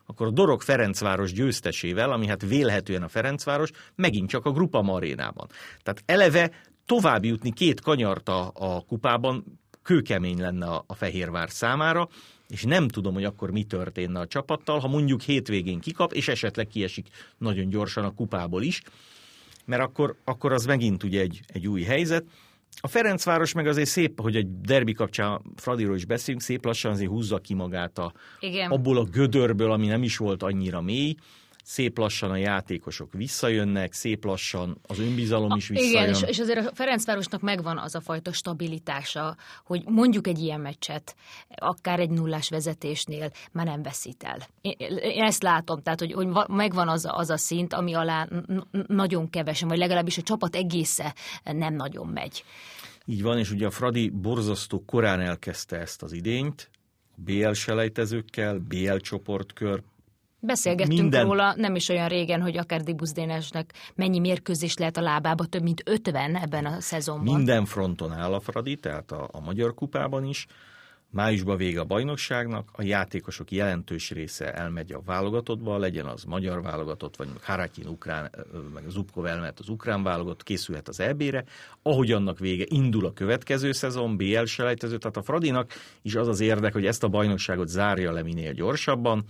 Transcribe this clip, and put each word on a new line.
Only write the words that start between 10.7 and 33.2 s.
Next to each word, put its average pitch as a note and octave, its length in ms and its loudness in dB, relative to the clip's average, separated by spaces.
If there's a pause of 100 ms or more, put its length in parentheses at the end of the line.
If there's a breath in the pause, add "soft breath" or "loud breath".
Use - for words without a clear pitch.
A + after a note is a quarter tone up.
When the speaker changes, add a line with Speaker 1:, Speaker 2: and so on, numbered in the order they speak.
Speaker 1:
a - 80 -10
Fehérvár E2+ 540 -2
számára, D#3 600 0 (400 loud breath)
és - 140 -10
nem D3+ 240 4
tudom, G2 260 -2
hogy G2 100 -2
akkor G2+ 280 -4
mi G2+ 120 0
történne F2+ 560 -4
a F2 80 -6
csapattal, D3+ 520 -2
ha C3 80 -2
mondjuk C3+ 340 2
hétvégén G2 580 0
kikap, E3 340 -2
és C3+ 140 -2
esetleg A#2 400 -2
kiesik F#2+ 400 -4 (300 loud breath)
nagyon G2 320 0
gyorsan G#2 340 -2
a G2+ 100 -2
kupából F#2 500 -2
is, F3 180 -2 (840 loud breath)
mert B2 160 0
akkor, C3 420 0
akkor C3 300 0
az A#2+ 120 2
megint A#2 380 2
ugye G2 180 2
egy, F2+ 260 -2
egy F#2 200 -6
új G2+ 160 0
helyzet. D#3+ 400 2 (580 loud breath)
A C#3+ 60 -4
Ferencváros F3 640 2
meg D#3+ 160 0
azért D3 200 4
szép, E3 340 0
hogy A2 140 2
egy F#2+ 260 0
derbi A2+ 320 4
kapcsán G#2 480 0 (140)
Fradiról A2 400 0
is F2+ 100 -2
beszélünk, A#2 360 -2
szép B2 240 -4
lassan A2+ 260 0
azért G2 180 0
húzza G#2 300 0
ki - 140 -6
magát F2+ 440 -4
a, F2 160 -4 (260 loud breath)
Speaker 2:
Igen. F#3 320 -2
Speaker 1:
abból C3 260 4
a A#2 60 6
gödörből, A2+ 680 4
ami G#2+ 160 2
nem A2 160 2
is A2+ 140 -2
volt G2+ 260 0
annyira F#2 380 0
mély. C3+ 340 0 (520 loud breath)
Szép B2 300 -2
lassan G#2 340 0
a F#2+ 40 0
játékosok F#2+ 800 -2
visszajönnek, G2+ 800 0